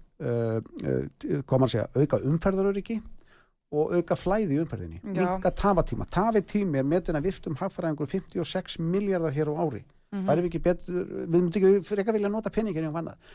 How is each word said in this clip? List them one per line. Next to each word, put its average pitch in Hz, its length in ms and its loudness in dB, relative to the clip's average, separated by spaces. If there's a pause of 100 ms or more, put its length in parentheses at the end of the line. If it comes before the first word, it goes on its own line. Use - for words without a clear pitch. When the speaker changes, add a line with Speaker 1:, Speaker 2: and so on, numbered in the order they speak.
(200)
Speaker 1:
eh, 117 400 0 (240)
eh, 69 600 -2
hvað 131 160 2
maður 131 100 4
segja, 117 260 -2
auka 131 240 4
umferðaröryggi 196 840 0 (720)
og 151 220 0
auka 170 220 2
flæði 190 420 0
í 165 80 0
umferðinni. 87 360 -10 (120)
Speaker 2:
Já. 180 140 2
Speaker 1:
Minnka 185 260 0
tafatíma. 160 560 2
Tafitími 202 720 2
er 131 40 2
metinn 165 320 0
af 147 80 -2
virtum 170 340 -4
hagfræðingum 160 520 -4
fimmtíu 190 300 -6
og 160 80 -2
sex - 320 -6
milljarðar 175 560 0
hér 151 180 2
á 156 60 -4
ári. 147 240 -2 (280)
Speaker 2:
Mhm. 196 140 -4
Speaker 1:
Værum 175 160 4
við 175 80 0
ekki 165 140 -4
betur, 180 420 0
við - 240 -8
myndum 170 220 4
ekki 190 340 4
frekar 202 280 0
vilja 202 180 0
nota 214 180 -4
peningin 190 340 -2
í 160 40 -4
eitthvað 139 160 -4
annað. - 120 -12 (200)